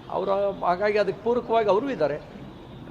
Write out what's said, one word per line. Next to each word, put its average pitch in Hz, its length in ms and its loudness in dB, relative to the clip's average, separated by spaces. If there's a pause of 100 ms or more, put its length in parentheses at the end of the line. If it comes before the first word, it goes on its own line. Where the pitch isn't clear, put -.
ಅವರ, 190 200 0 (360)
ಹಾಗಾಗಿ 202 320 2
ಅದಕ್ಕೆ 196 260 0
ಪೂರಕವಾಗಿ 233 460 2
ಅವರು 220 200 4
ಇದ್ದಾರೆ. 156 320 0 (680)